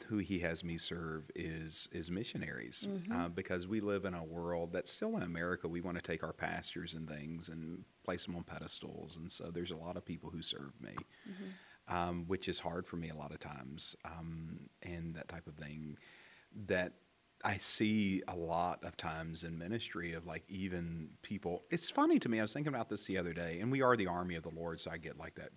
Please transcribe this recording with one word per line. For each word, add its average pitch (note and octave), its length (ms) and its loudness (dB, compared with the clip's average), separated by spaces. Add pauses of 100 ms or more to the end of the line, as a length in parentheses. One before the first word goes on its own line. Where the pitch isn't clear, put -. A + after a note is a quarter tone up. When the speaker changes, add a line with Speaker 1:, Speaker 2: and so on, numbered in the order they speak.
Speaker 1:
who A2 80 2
he F#2 220 2
has E2+ 260 2
me E2 140 0
serve D#2+ 560 -2
is, D#2+ 580 -2
is E2 180 -4
missionaries. C#2+ 800 -2
Speaker 2:
Mm-hmm. G3 240 -2
Speaker 1:
Uh, F2 160 2
because F2+ 380 -2
we G#2+ 160 2
live G2+ 240 4
in F2+ 80 0
a E2+ 100 -2
world E2+ 480 0
that F2+ 160 2
still A3 300 0
in - 40 2
America, F2 460 2
we E2+ 140 0
wanna F2 180 -2
take E2 240 0
our D#2+ 80 -2
pastors E2+ 600 -2
and D#2+ 120 -6
things D#2+ 440 -4
and E2 340 -6 (180)
place F2+ 220 0
them F2+ 120 -2
on E2+ 80 -4
pedestals. D#2 720 -6
And E2 140 -6
so E2+ 200 -4
there's F2 220 -2
a D#2+ 40 -6
lot F2 220 -6
of - 80 -10
people E2 240 -6
who E2 100 -6
serve C#2 400 -4
me, G1+ 160 -8 (320)
Speaker 2:
Mm-hmm. F#3+ 680 -8
Speaker 1:
um, F2 340 2
which F#2+ 200 0
is F2 120 2
hard E2+ 260 -2
for F2 100 -6
me E2 140 -4
a D#2 40 -8
lot D2 180 -8
of D#2+ 80 -10
times, C#2+ 540 -6 (120)
um, E2 640 -6 (120)
and E2+ 340 -4
that - 120 -8
type E2 180 -8
of D#2 100 -10
thing, D2+ 420 -8 (680)
that F2+ 280 4 (500)
I G2 140 2
see G#2+ 680 6
a F2 80 -4
lot E2+ 500 2
of E2+ 120 -6
times E2 480 -2
in E2 140 -4
ministry F2 560 -2
of, E2 120 -6
like, E2 220 -4
even F2 640 -2 (120)
people, F2 480 -2
it's - 180 2
funny D#4 300 8
to - 100 2
me, A2 120 6
I - 20 6
was G#2+ 100 4
thinking D3 220 2
about A#2 140 0
this G2+ 180 0
the F#2+ 120 2
other F2 140 2
day, E2+ 280 0
and A#2 100 2
we C3+ 100 6
are B2 160 10
the F#2+ 120 6
army F2 260 2
of D#2+ 80 -2
the E2 80 -4
Lord, E2 300 -2
so E2 100 -2
I E2 80 -4
get, D2+ 200 -8
like, D#2 180 -8
that E2 200 -8